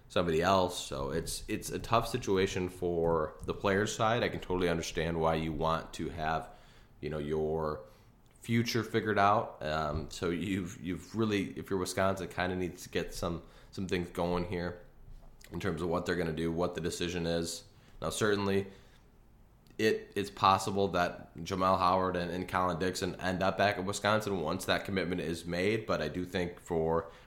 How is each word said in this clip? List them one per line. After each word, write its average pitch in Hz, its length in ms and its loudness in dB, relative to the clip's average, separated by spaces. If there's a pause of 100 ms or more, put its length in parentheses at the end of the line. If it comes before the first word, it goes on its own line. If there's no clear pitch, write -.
somebody 85 320 2
else. 90 380 4
So - 320 -6
it's, - 380 -4
it's - 220 -4
a 120 80 -4
tough 113 300 2
situation 95 600 2
for 82 640 2 (120)
the 87 60 -2
players' 101 420 2
side. 113 280 2
I 98 60 2
can 82 100 -4
totally 90 300 0
understand 82 520 0
why 80 140 4
you 80 180 0
want 80 420 0
to 80 160 -4
have, 78 400 -2 (500)
you 76 100 -6
know, 76 80 -4
your 78 640 -2 (600)
future 117 440 0
figured 107 340 0
out. 104 420 4
Um, 76 480 -2
so 87 220 -4
you've, 90 500 -2
you've 85 360 -8
really, 107 400 0
if 82 120 -10
you're 95 120 0
Wisconsin, 92 480 0
kinda 90 260 -2
needs 90 300 -6
to - 60 -16
get 85 220 -4
some, 85 300 -4 (300)
some 95 160 -6
things 87 240 0
going 87 320 0
here 87 340 -4 (760)
in 87 60 -4
terms 85 240 -2
of 87 60 0
what 85 180 0
they're 90 100 0
gonna 85 160 0
do, 82 200 0
what 87 240 0
the 85 40 -4
decision 85 460 -2
is. 85 380 -2 (360)
Now, 82 100 -2
certainly, 98 560 2 (1120)
it, - 400 0
it's 101 140 -2
possible 98 580 4
that 87 440 0 (120)
Jamel 92 340 2
Howard 92 380 4
and, 87 160 -2
and 90 160 -4
Colin 90 320 0
Dixon 92 400 0
end 92 240 0
up 95 140 2
back 101 200 4
at 92 60 -2
Wisconsin 101 560 0
once 82 240 -2
that 87 200 0
commitment 90 360 0
is 82 260 -4
made. 98 400 0
But 85 160 0
I 78 60 0
do 90 160 -4
think 87 340 -4
for, 82 440 2 (240)